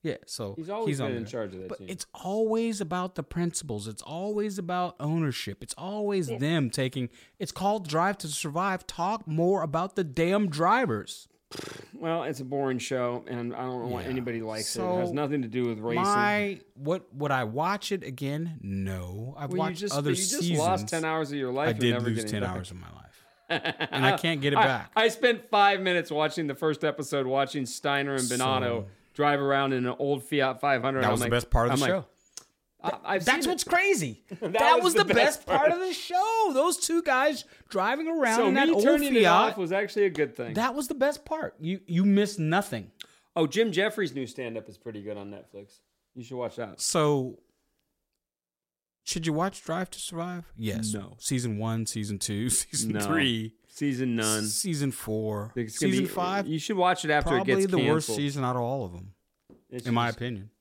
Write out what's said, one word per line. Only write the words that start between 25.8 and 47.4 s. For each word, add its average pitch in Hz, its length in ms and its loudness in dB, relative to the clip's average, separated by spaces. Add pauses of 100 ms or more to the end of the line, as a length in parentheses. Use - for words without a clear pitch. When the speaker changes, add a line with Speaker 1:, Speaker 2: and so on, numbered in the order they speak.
Speaker 2:
minutes 175 300 0
watching 151 360 0
the 139 80 -2
first 151 300 0
episode, 143 400 -2
watching 135 400 0
Steiner 139 480 -2
and 135 120 0
Binotto 127 360 2
Speaker 1:
So 117 240 -2 (300)
Speaker 2:
drive 147 260 2
around 139 320 2
in 123 140 0
an 123 100 -2
old 139 260 -2
Fiat 135 380 0
five 135 220 2
hundred. 135 180 0
Speaker 1:
That 110 60 4
Speaker 2:
I'm 104 60 4
Speaker 1:
was 110 80 0
the 117 40 -2
Speaker 2:
like, 113 60 0
Speaker 1:
best 120 180 0
part 117 160 4
of 127 80 2
Speaker 2:
I'm 135 60 2
Speaker 1:
the - 20 4
Speaker 2:
like, 147 100 2
Speaker 1:
show. 185 140 -2 (760)
Speaker 2:
"I, - 340 -4
I've 175 100 0
Speaker 1:
That's 269 200 4
Speaker 2:
seen - 60 2
Speaker 1:
what's 339 120 -2
Speaker 2:
it." - 60 -6
Speaker 1:
crazy. 339 600 2
Speaker 2:
<laughs> 180 80 -12
That 170 140 -4
Speaker 1:
That - 220 6
Speaker 2:
was - 80 4
Speaker 1:
was 349 100 4
Speaker 2:
the 415 100 6
Speaker 1:
the - 120 4
Speaker 2:
best 247 240 4
Speaker 1:
best - 80 -20
part 277 140 4
Speaker 2:
part. 311 120 6
Speaker 1:
of 349 60 0
the 370 140 -2
show. 415 600 2
Those 320 240 4
two 330 240 0
guys 285 420 2 (260)
driving 247 380 0
around 269 300 2
Speaker 2:
So 226 120 6
Speaker 1:
in - 40 4
that 277 140 6
Speaker 2:
me 330 80 6
Speaker 1:
old 202 80 4
Speaker 2:
turning 285 320 4
it 220 80 8
Speaker 1:
Fiat. 180 300 8
Speaker 2:
off - 40 -8
was 175 140 -2
actually 202 340 2
a 190 60 4
good 151 240 0
thing. 120 180 -6
Speaker 1:
That 247 220 0
was 277 120 -4
the 330 80 -6
best 285 300 0
part. 311 340 -6
You, 180 280 -4
you 175 180 4
missed 202 340 6
nothing. 156 520 0 (440)
Speaker 2:
Oh, 160 120 4
Jim 214 240 2
Jeffries' 190 420 0
new 131 140 -4
stand-up 113 420 -8
is 95 80 -20
pretty 107 240 -12
good 104 160 -8
on 101 140 -10
Netflix. 101 480 -18 (360)
You 127 80 -12
should 123 140 -10
watch 120 200 -6
that. 113 220 -10
Speaker 1:
So, 147 600 0 (1600)